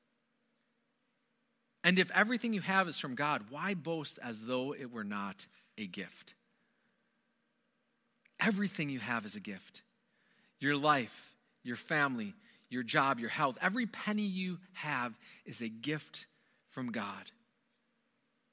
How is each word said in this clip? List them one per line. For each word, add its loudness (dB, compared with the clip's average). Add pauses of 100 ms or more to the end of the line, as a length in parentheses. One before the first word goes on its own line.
(1800)
And 8
if 6
everything 4
you 0
have 4
is -6
from -4
God, 0
why -2
boast -4
as -8
though 0
it -10
were -6
not -4 (300)
a -6
gift?" -10 (2000)
Everything 2
you -4
have -2
is -8
a -8
gift. -12 (800)
Your 2
life, 2 (260)
your -4
family, 0 (360)
your -2
job, 4
your -2
health, 0
every 2
penny 0
you -2 (100)
have -2 (240)
is -8
a -2
gift -6 (440)
from -6
God. -6 (1200)